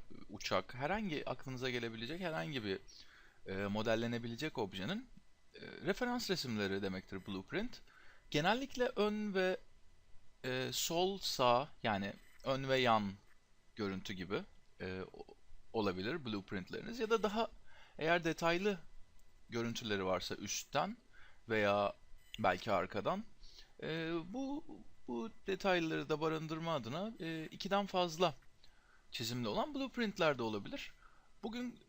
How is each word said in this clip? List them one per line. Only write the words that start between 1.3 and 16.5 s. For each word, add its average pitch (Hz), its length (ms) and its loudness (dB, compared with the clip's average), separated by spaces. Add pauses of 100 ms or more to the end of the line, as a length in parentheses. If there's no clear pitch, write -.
gelebilecek 117 500 -4
herhangi 160 440 -2
bir, 98 160 0 (680)
e, 95 200 -2
modellenebilecek 117 920 0
objenin, 107 500 -4 (460)
e, - 60 -14
referans 240 680 -2
resimleri 104 520 0
demektir 95 440 -4
blueprint. 139 540 -4 (500)
Genellikle 240 560 2 (100)
ön 208 380 2
ve, 185 260 2 (840)
e, 127 280 0
sol, 185 460 2
sağ, 123 500 6 (140)
yani 101 300 2 (320)
ön 135 240 0
ve 131 100 6
yan 110 340 6 (640)
görüntü 98 360 -2
gibi, 95 300 -2 (380)
e, 92 220 -4 (100)
o-, - 140 -12 (460)
olabilir 107 520 0
blueprintleriniz 107 720 -4